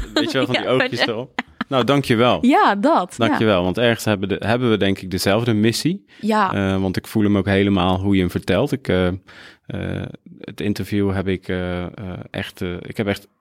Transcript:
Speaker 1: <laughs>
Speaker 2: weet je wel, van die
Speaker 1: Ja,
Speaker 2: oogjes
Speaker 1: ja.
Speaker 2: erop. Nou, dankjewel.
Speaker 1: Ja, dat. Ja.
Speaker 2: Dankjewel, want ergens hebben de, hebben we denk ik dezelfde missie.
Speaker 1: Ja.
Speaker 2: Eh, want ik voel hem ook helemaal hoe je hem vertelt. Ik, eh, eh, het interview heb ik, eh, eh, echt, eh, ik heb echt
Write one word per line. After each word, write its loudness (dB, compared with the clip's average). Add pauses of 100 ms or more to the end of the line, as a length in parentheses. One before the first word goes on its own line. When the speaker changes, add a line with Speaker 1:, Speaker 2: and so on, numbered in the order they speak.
Speaker 1:
<laughs> -12
Speaker 2:
weet 0
je -2
wel, 2
van 0
die -2
Speaker 1:
Ja, -2
Speaker 2:
oogjes 0
Speaker 1:
ja. 0
Speaker 2:
erop. -8 (280)
Nou, 2
dankjewel. 2
Speaker 1:
Ja, 4
dat. 0
Ja. 2
Speaker 2:
Dankjewel, 2
want -2
ergens 2
hebben 0
de, -2
hebben 0
we 4
denk 0
ik -12
dezelfde 2
missie. 0 (160)
Speaker 1:
Ja. 0
Speaker 2:
Eh, 0
want -2
ik -6
voel 0
hem 4
ook 0
helemaal 2
hoe 0
je 4
hem 0
vertelt. 0
Ik, -6
eh, 2
eh, -2 (1300)
het -12
interview -2
heb -4
ik, -4
eh, -4
eh, -8 (420)
echt, -10
eh, -6
ik -14
heb -2
echt -4 (140)